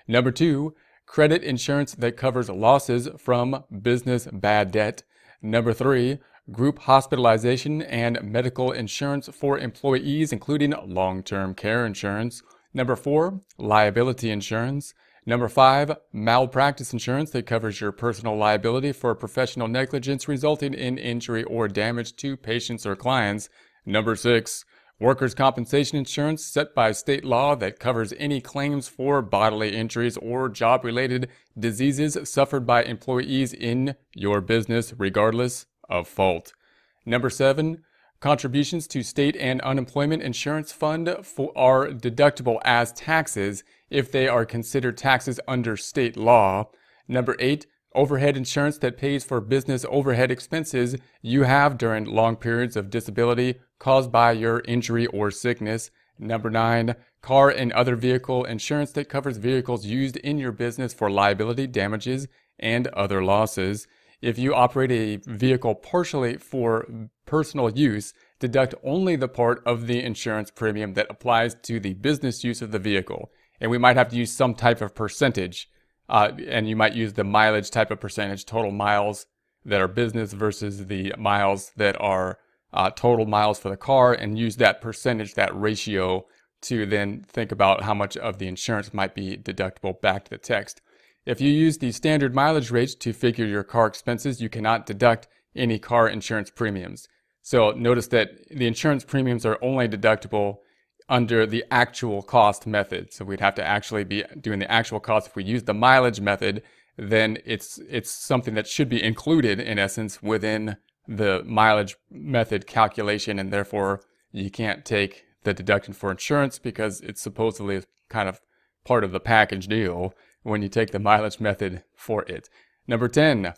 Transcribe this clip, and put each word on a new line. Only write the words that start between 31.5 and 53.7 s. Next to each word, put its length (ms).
diseases 640
suffered 420
by 160
employees 720
in 420
your 260
business, 560
regardless 720
of 200
fault. 460
Number 260
seven, 520
contributions 680
to 140
state 340
and 260
unemployment 600
insurance 500
fund 500
fo-, 320
are 340
deductible 760
as 280
taxes 720
if 240
they 160
are 160
considered 520
taxes 520
under 280
state 400
law. 520
Number 320
eight, 260
overhead 440
insurance 420
that 180
pays 280
for 160
business 480
overhead 420
expenses 640
you 200
have 340
during 280
long 320
periods 400
of 120
disability 680